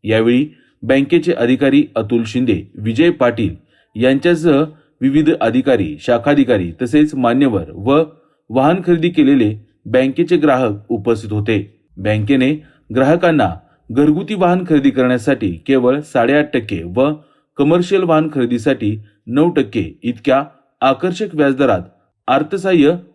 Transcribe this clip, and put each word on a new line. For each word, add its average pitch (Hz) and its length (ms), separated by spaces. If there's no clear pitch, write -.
यावेळी 117 540
बँकेचे 139 500
अधिकारी 135 640
अतुल 113 280
शिंदे, 113 520
विजय 113 340
पाटील 113 460
यांच्यासह 143 680
विविध 143 280
अधिकारी, 113 580
शाखाधिकारी 120 720
तसेच 147 340
मान्यवर 131 540
व 131 340
वाहन 147 360
खरेदी 170 240
केलेले 131 760
बँकेचे 135 520
ग्राहक 131 340
उपस्थित 110 420
होते. 104 560
बँकेने 110 560
ग्राहकांना 139 600
घरगुती 151 420
वाहन 180 360
खरेदी 139 200
करण्यासाठी 123 600
केवळ 131 500
साडेआठ 147 520
टक्के 101 300
व 139 180
कमर्शियल 175 460
वाहन 160 300
खरेदीसाठी 120 680
नऊ 143 220
टक्के 117 540
इतक्या 131 400
आकर्षक 175 520
व्याजदरात 135 480
अर्थसहाय्य 165 680